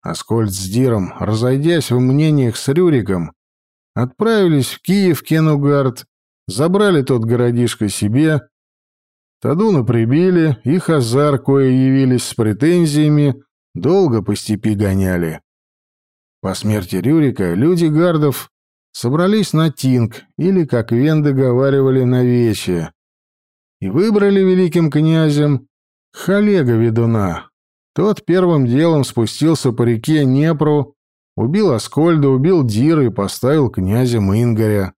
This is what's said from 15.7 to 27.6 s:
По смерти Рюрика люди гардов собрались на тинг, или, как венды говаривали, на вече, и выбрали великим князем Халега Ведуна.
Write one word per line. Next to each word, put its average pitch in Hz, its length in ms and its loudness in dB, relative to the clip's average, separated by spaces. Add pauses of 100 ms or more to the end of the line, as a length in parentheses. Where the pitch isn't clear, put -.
По 92 60 -4
смерти 104 440 -4
Рюрика 117 580 0
люди 165 300 0
гардов 156 640 0 (400)
собрались 175 640 -2
на 156 180 2
тинг, 123 520 -2 (140)
или, 180 280 0
как 117 260 -4
венды 147 420 0
говаривали, 131 720 2
на 123 200 2
вече, 107 680 -2 (880)
и 98 80 -6
выбрали 202 500 2
великим 180 520 2
князем 151 760 0 (460)
Халега 190 600 0
Ведуна. 113 760 0 (460)